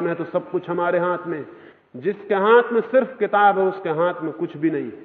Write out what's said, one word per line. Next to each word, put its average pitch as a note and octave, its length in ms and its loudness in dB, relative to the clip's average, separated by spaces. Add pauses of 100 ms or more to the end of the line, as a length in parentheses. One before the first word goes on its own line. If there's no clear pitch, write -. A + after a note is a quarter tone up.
में E3+ 80 -2
है E3+ 60 -4
तो E3 100 -6
सब - 260 -6
कुछ F3+ 180 -4
हमारे F3 300 0
हाथ F3 180 0 (100)
में D#3+ 120 -6
है। C3 60 -12 (500)
जिसके G3 400 -4
हाथ A3+ 360 6
में A3+ 100 2
सिर्फ B3+ 380 0
किताब G3+ 400 4
है, F#3+ 60 2
उसके F#3 240 -2
हाथ E3+ 320 0
में D#3 120 -4
कुछ E3 240 -6
भी D#3 140 0
नहीं C3+ 140 -4
है, - 200 -12